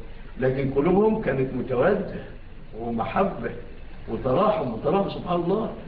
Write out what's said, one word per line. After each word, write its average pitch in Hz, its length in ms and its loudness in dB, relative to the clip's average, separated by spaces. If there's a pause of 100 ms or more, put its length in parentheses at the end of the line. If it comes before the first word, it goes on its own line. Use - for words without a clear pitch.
(400)
لكن 135 300 2
قلوبهم 185 520 4
كانت 135 320 0
متودة 139 600 2 (680)
ومحبة 117 720 0 (580)
وتراحم، 131 640 2
وتراحم، 156 380 2
سبحان 175 300 -2
الله. 196 320 0 (160)